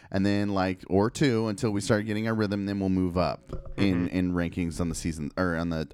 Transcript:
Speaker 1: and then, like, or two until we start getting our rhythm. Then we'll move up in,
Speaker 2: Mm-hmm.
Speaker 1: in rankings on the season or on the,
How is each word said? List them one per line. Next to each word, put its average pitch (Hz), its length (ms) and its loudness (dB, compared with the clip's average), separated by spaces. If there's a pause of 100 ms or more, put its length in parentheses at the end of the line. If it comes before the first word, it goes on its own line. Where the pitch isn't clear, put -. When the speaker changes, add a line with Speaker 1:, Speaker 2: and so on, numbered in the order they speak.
Speaker 1:
and 98 160 0
then, 101 280 0
like, 95 340 0
or 98 220 4
two 117 400 2
until 107 220 -2
we 101 100 0
start 104 240 2
getting 110 240 -2
our 113 40 0
rhythm. 101 320 2
Then 101 140 -2
we'll 95 80 0
move 92 300 2
up - 580 -2
in, 90 320 2
Speaker 2:
Mm-hmm. - 100 -6
Speaker 1:
in 90 160 0
rankings 85 460 -2
on 87 80 0
the 80 80 -4
season 76 400 -6
or 87 220 0
on 85 120 -2
the, 80 240 -4